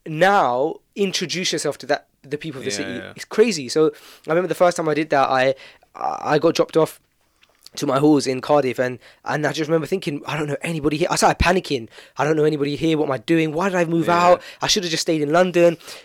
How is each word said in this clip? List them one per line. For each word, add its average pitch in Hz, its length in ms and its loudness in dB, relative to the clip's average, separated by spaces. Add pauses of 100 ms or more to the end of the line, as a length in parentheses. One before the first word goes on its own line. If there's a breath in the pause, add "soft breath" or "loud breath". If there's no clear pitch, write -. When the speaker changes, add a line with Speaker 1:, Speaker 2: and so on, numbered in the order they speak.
Speaker 1:
now 160 680 2 (180)
introduce 180 580 -4
yourself 147 260 -4
to - 80 -18
that, 139 200 -4 (160)
the 143 160 -10
people 139 200 -12
of 101 60 -12
the 101 60 -6
Speaker 2:
Yeah, 101 60 -6
Speaker 1:
city. 95 160 -8
Speaker 2:
yeah. 98 220 -12
Speaker 1:
It's - 100 -16
crazy. 180 440 0
So 156 220 2 (360 loud breath)
I - 40 -2
remember 175 160 0
the 156 80 -6
first 175 220 2
time 165 120 -2
I 151 60 0
did 156 160 -4
that, 135 180 2
I, 131 240 2 (420 loud breath)
I - 440 -2
got 156 160 2
dropped - 200 0
off 160 240 0 (760)
to 143 120 -6
my 131 100 2
halls 143 300 4
in 131 120 -2
Cardiff, 131 380 0
and, 127 220 -4 (260 soft breath)
and 147 220 -2
I 139 40 -4
just 147 160 -4
remember 160 200 0
thinking, 175 400 -6
"I 143 100 -4
don't 156 80 -4
know 143 160 -4
anybody 156 340 -4
here." 156 140 0
I - 60 0
started - 280 2
panicking. 160 460 -2 (280 loud breath)
"I 131 60 0
don't 151 120 2
know 151 80 2
anybody 147 320 0
here. 151 240 0
What 151 80 0
am 143 40 -2
I 131 60 -2
doing? 160 340 0
Why 170 160 -2
did 185 80 -2
I 175 100 2
move 165 200 0
Speaker 2:
Yeah. 175 220 2
Speaker 1:
out? 175 160 6 (180 loud breath)
I 143 60 -4
should - 160 0
have 170 80 -6
just 160 100 -2
stayed 160 220 -2
in 143 100 -2
London." 170 460 4 (260 loud breath)